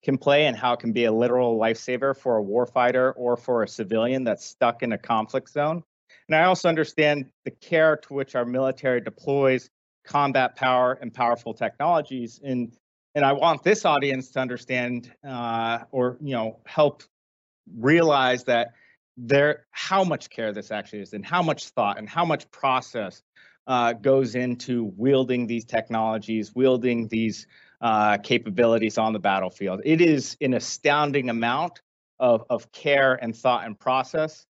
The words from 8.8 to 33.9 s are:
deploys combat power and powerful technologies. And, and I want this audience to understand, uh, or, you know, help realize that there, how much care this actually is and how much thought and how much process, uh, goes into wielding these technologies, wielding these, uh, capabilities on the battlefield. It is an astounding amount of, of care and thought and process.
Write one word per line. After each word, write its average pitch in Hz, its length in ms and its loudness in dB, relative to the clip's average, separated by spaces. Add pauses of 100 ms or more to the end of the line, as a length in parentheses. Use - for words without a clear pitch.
deploys 135 680 0 (360)
combat 139 520 0
power 127 440 2
and 117 120 -12
powerful 120 420 -2
technologies. 135 880 -4
And, 127 300 -4 (420)
and 143 100 2
I 135 80 4
want 147 300 2
this 185 220 2
audience 139 480 0
to 131 80 -4
understand, 123 720 -6 (140)
uh, 117 540 -4 (100)
or, 123 300 -2
you 143 140 -6
know, 110 320 -6
help - 360 0 (720)
realize 131 680 2
that 120 280 0 (440)
there, 139 540 2
how 190 340 0
much 151 260 -4
care 110 220 -6
this 101 180 -10
actually 104 300 -8
is 95 120 -16
and 101 120 -12
how 175 180 0
much 156 280 -4
thought 104 280 -2
and 107 100 -14
how 165 160 -2
much 156 260 -4
process, 120 720 -4 (440)
uh, 120 280 0
goes 127 420 2
into 123 600 -4
wielding 123 520 2
these 117 160 -4
technologies, 110 920 -4
wielding 123 540 2
these, 113 400 -4 (320)
uh, 107 380 2
capabilities 113 760 0
on 110 160 0
the 110 60 -4
battlefield. 95 680 -4
It 160 160 2
is 156 400 2
an 131 140 0
astounding 143 760 0
amount 120 520 -4 (360)
of, 120 300 2
of - 240 -4
care 139 420 2
and 113 220 -6
thought 120 300 0
and 107 120 -14
process. 156 760 -4